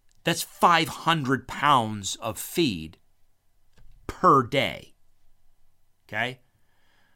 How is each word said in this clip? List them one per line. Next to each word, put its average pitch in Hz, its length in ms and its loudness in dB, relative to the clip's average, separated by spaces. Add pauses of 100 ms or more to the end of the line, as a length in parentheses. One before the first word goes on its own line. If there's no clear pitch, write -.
(240)
that's 170 180 -2
five 170 460 2
hundred 139 580 -2
pounds 110 760 0
of 110 180 -8
feed 92 580 -4 (1120)
per 151 340 4
day, 113 540 -6 (1120)
okay? 120 320 -6 (760)